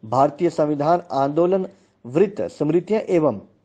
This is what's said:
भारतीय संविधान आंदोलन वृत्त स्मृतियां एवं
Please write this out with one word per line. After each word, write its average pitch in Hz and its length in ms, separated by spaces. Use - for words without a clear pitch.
भारतीय 143 460
संविधान 151 520
आंदोलन 165 540
वृत्त 170 340
स्मृतियां 160 640
एवं 151 380